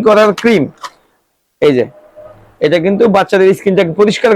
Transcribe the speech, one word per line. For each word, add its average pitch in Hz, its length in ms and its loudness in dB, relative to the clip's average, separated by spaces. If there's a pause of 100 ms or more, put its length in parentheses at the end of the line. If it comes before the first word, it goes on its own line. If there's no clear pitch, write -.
করার 208 300 2
ক্রিম। 208 320 0 (960)
এই 147 120 2
যে, 123 120 0 (760)
এটা 165 180 0
কিন্তু 196 300 0
বাচ্চাদের 190 460 0
স্কিনটাকে 185 380 -2
পরিষ্কার 208 440 0